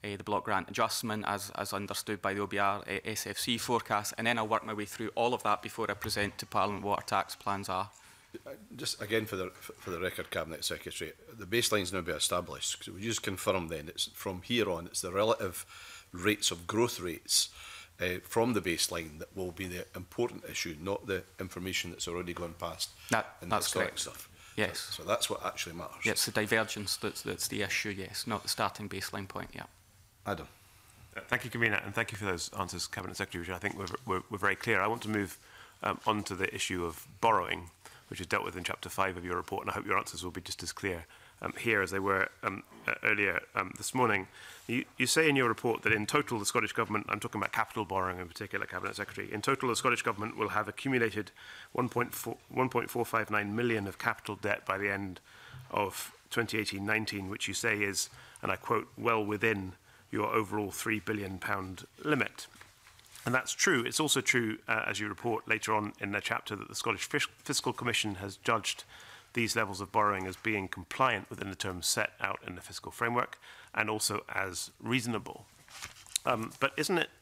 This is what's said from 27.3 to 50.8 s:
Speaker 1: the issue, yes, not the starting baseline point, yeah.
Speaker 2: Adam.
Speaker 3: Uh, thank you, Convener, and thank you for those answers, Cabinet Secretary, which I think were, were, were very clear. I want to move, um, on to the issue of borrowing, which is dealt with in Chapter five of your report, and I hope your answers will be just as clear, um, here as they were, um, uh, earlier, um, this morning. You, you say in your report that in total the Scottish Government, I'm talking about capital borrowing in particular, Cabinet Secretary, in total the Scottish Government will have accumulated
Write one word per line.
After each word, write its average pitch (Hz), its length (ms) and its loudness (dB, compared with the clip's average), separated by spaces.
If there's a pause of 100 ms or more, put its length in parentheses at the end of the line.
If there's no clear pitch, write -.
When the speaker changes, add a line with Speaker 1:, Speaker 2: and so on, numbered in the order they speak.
Speaker 1:
the 104 140 -2
issue, 101 360 0
yes, - 300 -6
not 107 160 -2
the - 60 -4
starting 104 400 0
baseline 98 380 -6
point, - 260 -8
yeah. - 100 -10 (640)
Speaker 2:
Adam. 92 220 -4 (680)
Speaker 3:
Uh, - 140 -8
thank 123 160 0
you, 117 40 -6
Convener, 113 360 4
and 104 100 -6
thank 113 160 0
you 104 60 -6
for 107 80 -2
those 90 340 0
answers, 90 260 -2
Cabinet 92 300 -6
Secretary, 95 260 -4
which 85 80 -6
I 90 80 -4
think 98 200 -2
were, 98 100 -4 (180)
were, 92 240 0
were 107 80 -6
very 95 200 4
clear. 104 240 4
I 101 60 4
want 117 160 0
to 107 60 -4
move, 101 280 0 (440)
um, - 240 0
on 104 180 2
to 98 120 -6
the 92 180 -2
issue 92 300 -2
of 82 240 -6 (140)
borrowing, 90 480 4 (400)
which - 100 -8
is 87 80 -6
dealt - 160 2
with 90 140 -6
in 87 80 -6
Chapter - 240 -4
five 95 260 0
of 87 80 -8
your 90 140 -2
report, 98 240 -4
and 98 100 -2
I - 40 -2
hope - 100 -4
your 98 120 2
answers 82 260 -4
will 90 80 -6
be 90 100 -8
just - 200 -8
as 87 120 -6
clear, 87 320 -4 (360)
um, 92 160 -4
here 110 240 4
as 90 100 0
they 98 80 0
were, 95 280 4 (160)
um, 101 200 -2 (220)
uh, - 180 2
earlier, 104 380 4 (140)
um, 95 220 0
this - 180 -6
morning. 104 320 4 (400)
You, 123 180 -2 (120)
you 127 100 2
say 160 220 6
in 143 60 6
your 127 120 6
report 113 360 2
that 107 100 6
in 107 120 4
total 135 320 2
the 101 80 -2
Scottish 107 280 2
Government, 107 360 0
I'm 104 100 0
talking 107 200 -4
about - 140 0
capital 107 320 0
borrowing 92 340 0
in 90 80 -6
particular, 101 380 -4
Cabinet 95 320 -4
Secretary, 98 340 -6
in 104 100 -4
total 135 280 2
the 113 60 4
Scottish 120 280 2
Government 107 340 -2
will 107 120 0
have 104 180 2
accumulated 110 640 2 (400)